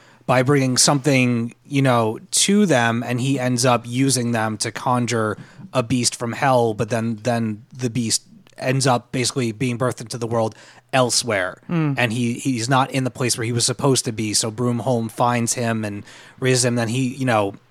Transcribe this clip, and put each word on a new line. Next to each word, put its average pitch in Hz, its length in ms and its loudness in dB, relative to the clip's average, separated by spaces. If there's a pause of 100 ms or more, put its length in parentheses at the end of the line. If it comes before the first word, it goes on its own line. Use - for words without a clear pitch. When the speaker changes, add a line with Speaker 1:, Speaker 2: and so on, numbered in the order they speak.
(260)
Speaker 1:
by 131 160 4
bringing 131 360 2
something, 127 760 2 (140)
you 139 140 0
know, 117 360 2 (140)
to 202 340 4
them, 120 400 2
and 120 140 -2
he 135 200 0
ends 123 260 0
up 120 200 4
using 123 460 0
them 110 260 -2
to 110 140 -6
conjure 117 680 -2 (360)
a 127 100 2
beast 120 320 -2
from 117 180 -6
hell, 120 400 2
but 110 160 -4
then, 113 340 -2
then 113 400 -2 (140)
the 123 120 -4
beast 113 320 -2 (360)
ends 131 300 0
up 170 240 0
basically 123 400 -2
being 117 260 -4
birthed 123 220 -2
into 123 180 -12
the 117 100 -6
world 110 280 -2 (380)
elsewhere, 110 680 0 (100)
Speaker 2:
Mm. 156 280 0
Speaker 1:
and 120 160 2
he, 120 220 0
he's 120 340 -2
not 131 220 2
in 135 120 0
the 123 60 -2
place 120 280 -2
where 123 80 -4
he 117 60 -2
was 117 140 0
supposed 131 400 0
to 127 80 -2
be, 107 200 -4
so 110 180 0
Broomholm 120 600 -2
finds 120 440 0
him 113 280 -2
and 101 200 -8 (360)
raises 127 240 2
him, 120 120 0
then 117 120 0
he, 127 200 -2
you 127 180 -6
know 104 300 2 (160)